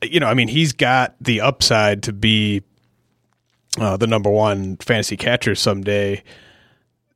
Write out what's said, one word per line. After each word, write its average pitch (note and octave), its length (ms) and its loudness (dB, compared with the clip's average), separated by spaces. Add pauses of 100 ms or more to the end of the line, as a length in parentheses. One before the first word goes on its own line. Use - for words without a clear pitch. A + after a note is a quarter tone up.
You D#3 160 -2
know, E3 80 0
I D#3+ 80 2
mean, A#2+ 120 2
he's C#3+ 260 0
got B2+ 460 0
the A2 220 -2
upside G#2+ 640 2
to A2 100 -8
be, G#2+ 480 2 (1200)
uh, G2 180 -2
the A2 80 0
number G#2+ 240 0
one G2+ 480 0
fantasy G#2+ 400 -2
catcher A#2+ 380 0
someday. G2+ 640 -2 (920)